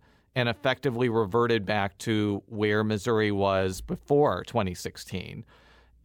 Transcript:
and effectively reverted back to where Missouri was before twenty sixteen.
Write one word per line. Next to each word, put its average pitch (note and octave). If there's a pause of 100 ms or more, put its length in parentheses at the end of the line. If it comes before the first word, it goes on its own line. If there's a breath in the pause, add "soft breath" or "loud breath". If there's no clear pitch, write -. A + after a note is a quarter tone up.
(360 soft breath)
and B2
effectively B2+
reverted A2+
back G2+
to G#2+
where G#2+
Missouri G#2+
was F#2+
before C#3+
twenty F#2+
sixteen. - (600 soft breath)